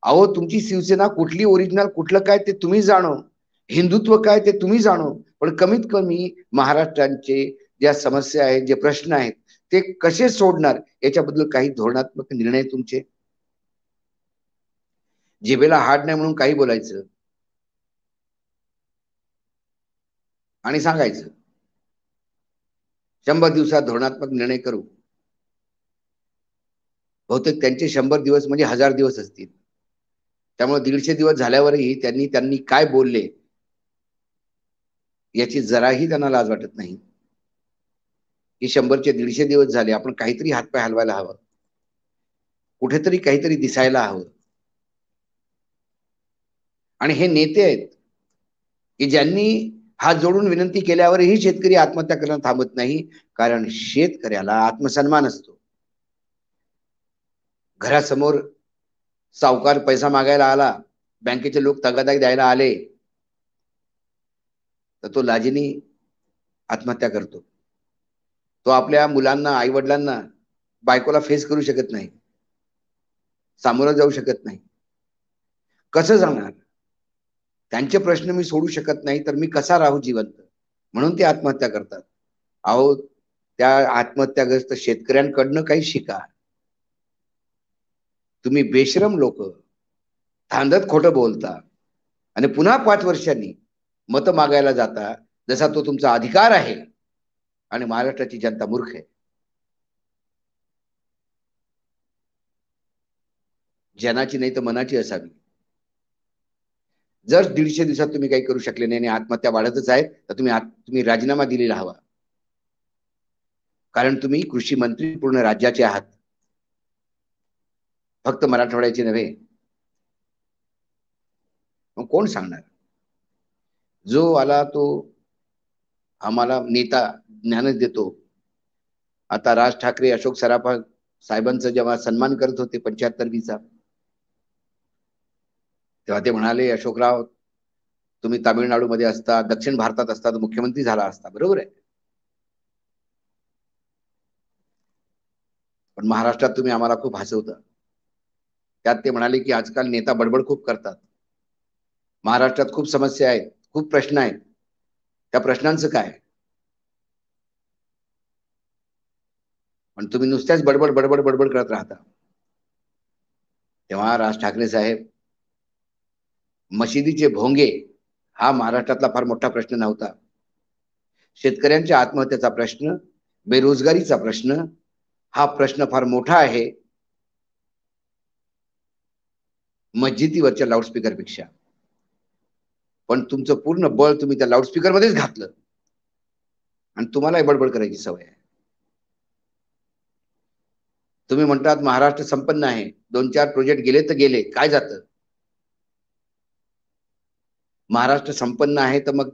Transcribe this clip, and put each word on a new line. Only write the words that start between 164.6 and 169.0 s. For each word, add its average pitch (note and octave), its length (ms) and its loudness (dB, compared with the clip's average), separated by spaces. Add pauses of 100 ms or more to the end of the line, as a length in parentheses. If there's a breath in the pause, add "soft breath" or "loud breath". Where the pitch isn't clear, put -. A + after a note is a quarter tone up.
साहेब, A2 380 -2 (1700)
मशिदीचे C#3+ 560 0
भोंगे B2+ 380 2 (720)
हा B2 160 2
महाराष्ट्रातला B2 560 -2